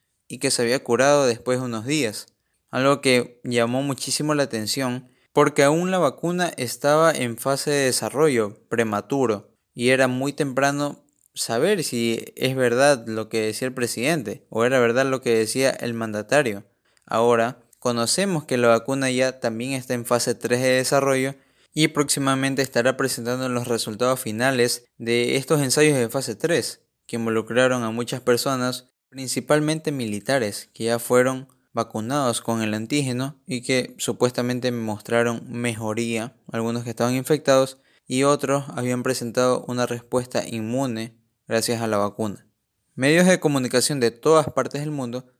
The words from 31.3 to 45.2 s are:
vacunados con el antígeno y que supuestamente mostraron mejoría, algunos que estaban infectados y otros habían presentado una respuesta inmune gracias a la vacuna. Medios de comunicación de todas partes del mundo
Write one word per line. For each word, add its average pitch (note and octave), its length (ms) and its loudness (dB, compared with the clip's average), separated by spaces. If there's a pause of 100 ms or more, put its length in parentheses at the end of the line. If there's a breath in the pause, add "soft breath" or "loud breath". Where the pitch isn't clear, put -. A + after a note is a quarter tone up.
vacunados A#2 680 -2
con A2+ 220 -2
el G#2+ 100 -2
antígeno C3 760 -2
y B2+ 140 -6
que B2+ 380 -2
supuestamente B2 720 -2
mostraron A#2 760 -2
mejoría, A#2 880 -4 (160)
algunos A#2 340 -4
que A#2+ 60 -8
estaban A#2+ 240 0
infectados C3+ 640 2 (280 soft breath)
y B2+ 160 0
otros C#3 420 2 (100)
habían B2 280 -2
presentado B2 680 0
una B2 160 -2
respuesta B2 640 -4
inmune A2+ 720 -6 (280)
gracias A2+ 360 -2
a A2+ 40 -2
la G#2+ 120 0
vacuna. G2+ 480 -4 (480)
Medios D#3 320 4
de F3+ 140 4
comunicación C3+ 600 0
de A#2 100 4
todas D3+ 420 2
partes C3+ 280 -4
del D3+ 100 -6
mundo B2+ 360 -8 (140)